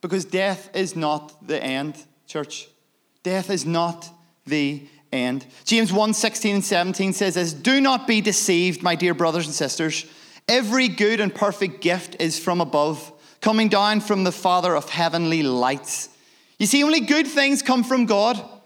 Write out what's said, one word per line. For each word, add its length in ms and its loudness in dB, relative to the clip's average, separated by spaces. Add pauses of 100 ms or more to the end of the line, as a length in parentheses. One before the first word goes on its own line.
Because 240 -4
death 500 -2
is 220 -4
not 500 -4
the 160 -4
end, 320 -6 (320)
church. 400 -10 (560)
Death 260 -4
is 160 -2
not 440 -2 (360)
the 400 -2 (280)
end. 320 -2 (180)
James 300 2
one 200 2
sixteen 420 0
and 100 0
seventeen 480 0
says 220 0
this, 180 -2
"Do 260 2
not 260 2
be 140 2
deceived, 640 0
my 120 2
dear 180 0
brothers 320 0
and 100 -8
sisters. 500 -4 (440)
Every 400 2
good 320 2
and 120 0
perfect 460 -2
gift 400 -2
is 180 -2
from 220 0
above, 540 0 (260)
coming 300 4
down 320 2
from 240 0
the 80 0
Father 420 2
of 140 -2
heavenly 520 0
lights." 680 -2 (500)
You 80 2
see, 160 4
only 160 2
good 280 2
things 340 2
come 220 2
from 220 2
God. 360 2 (240)